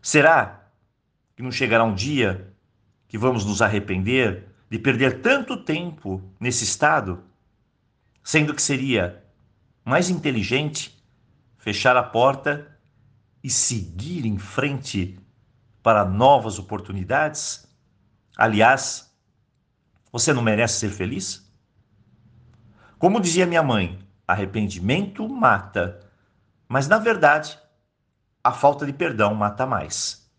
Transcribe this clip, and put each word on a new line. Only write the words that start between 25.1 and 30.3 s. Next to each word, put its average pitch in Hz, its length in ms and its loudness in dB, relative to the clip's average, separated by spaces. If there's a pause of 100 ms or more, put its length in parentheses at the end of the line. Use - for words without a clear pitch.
mata, 107 720 0 (680)
mas, 135 200 -2
na 202 100 4
verdade, 156 640 2 (840)
a 123 80 4
falta 143 340 2
de 139 80 -6
perdão 117 400 0
mata 104 320 -2
mais. - 720 -6